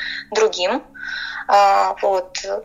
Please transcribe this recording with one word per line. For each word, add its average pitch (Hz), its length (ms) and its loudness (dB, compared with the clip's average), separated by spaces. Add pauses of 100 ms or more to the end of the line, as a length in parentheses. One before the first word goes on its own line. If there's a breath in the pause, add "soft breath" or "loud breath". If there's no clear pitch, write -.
(300 loud breath)
другим, 214 540 0 (640 loud breath)
э, 196 460 4 (100)
вот, 190 340 -2 (260)